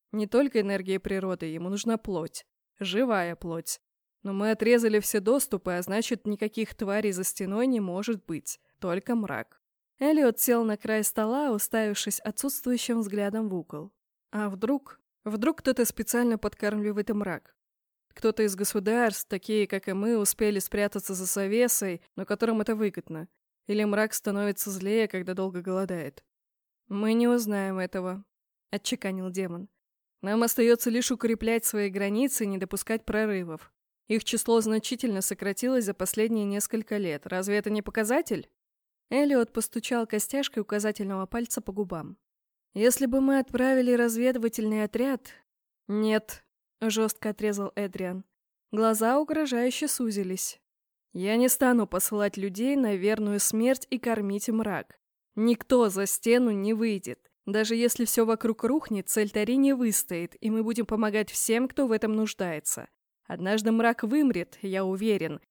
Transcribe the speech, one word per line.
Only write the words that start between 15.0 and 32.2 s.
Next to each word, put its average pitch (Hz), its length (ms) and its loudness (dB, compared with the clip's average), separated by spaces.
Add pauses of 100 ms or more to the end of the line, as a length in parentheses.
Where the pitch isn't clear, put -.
вдруг 220 340 0
кто-то 254 260 2
специально 233 540 0
подкармливает 208 720 -2
мрак? 202 460 -6 (580)
Кто-то 220 300 2
из 202 100 2
государств, 208 760 0
такие, 208 380 0
как 196 220 -4
и 190 40 -2
мы, 214 240 0
успели 208 440 0
спрятаться 202 540 -4
за 185 100 -6
завесой, 202 760 0 (140)
но 190 100 -8
которым 220 360 0
это 214 160 -2
выгодно. 180 520 -6 (380)
Или 208 160 0
мрак 214 320 0
становится 202 560 -2
злее, 202 380 0
когда 185 260 -6
долго 185 280 -4
голодает?» 185 640 -4 (600)
«Мы 214 280 0
не 240 120 4
узнаем 208 520 0
этого», 185 460 -6 (460)
отчеканил 190 600 -4
демон. 185 380 -6 (520)
«Нам 214 220 2
остается 233 480 4
лишь 240 220 0
укреплять 226 520 0
свои 208 260 -2
границы 208 520 0